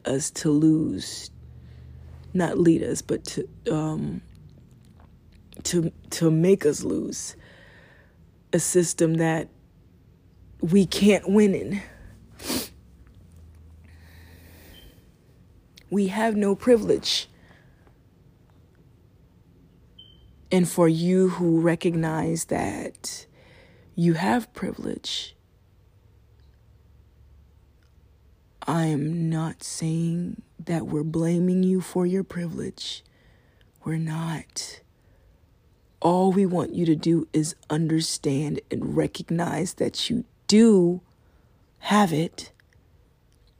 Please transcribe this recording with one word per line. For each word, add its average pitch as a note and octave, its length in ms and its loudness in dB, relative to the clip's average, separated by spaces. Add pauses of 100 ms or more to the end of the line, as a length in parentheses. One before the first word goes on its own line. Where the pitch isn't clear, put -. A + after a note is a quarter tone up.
us C3 260 -4
to - 180 -4
lose. - 800 0 (1040)
Not F3 240 -2
lead E3+ 260 4
us, - 180 -6
but - 240 -6
to, - 220 -8 (220)
um, D#3 520 -4 (1400)
to, E3 280 -2 (200)
to E3 200 2
make F3+ 340 4
us D3 180 2
lose. - 520 -6 (1160)
A F3 60 4
system E3 560 2
that D#3+ 340 0 (1120)
we F3 240 4
can't G3+ 440 2
win G3+ 260 4
in. C3+ 260 -6 (4000)
We G3 180 0
have A3 280 -2
no G3+ 200 0
privilege. - 720 0 (3250)
And F3+ 160 4
for E3+ 200 4
you F3+ 420 2
who E3+ 320 2
recognize E3 840 -2
that - 800 -8 (720)
you E3+ 180 2
have G#3+ 400 -2
privilege, - 840 -10 (3250)
I E3 180 0
am D#3+ 440 -2
not D#3+ 340 -4
saying E3 800 -4 (220)
that D#3+ 240 -4
we're D3+ 160 -4
blaming E3+ 600 0
you F#3 180 2
for F3+ 240 -2
your F#3 180 0
privilege. - 800 -10 (800)
We're D#3+ 140 -4
not. D#3+ 840 -8 (1200)
All F3+ 300 4
we G3 140 4
want E3+ 280 -2
you F3 120 -2
to D#3+ 100 4
do E3 360 0
is D#3 240 -2 (140)
understand D#3 880 -2 (100)
and - 260 -6
recognize E3 800 -4
that - 340 -4
you - 160 -4 (220)
do F#3+ 540 6 (760)
have G3+ 320 2
it, - 400 -4 (1080)